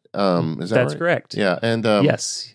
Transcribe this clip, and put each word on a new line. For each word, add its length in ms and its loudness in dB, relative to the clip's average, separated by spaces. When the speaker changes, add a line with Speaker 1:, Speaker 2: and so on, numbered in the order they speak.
Speaker 1:
Um, 480 0
is 80 -6
that 60 0
Speaker 2:
That's 160 2
Speaker 1:
right? 80 -8
Speaker 2:
correct. 340 -2
Speaker 1:
Yeah, 260 0
and, 260 0
um, 180 4
Speaker 2:
Yes. 500 -4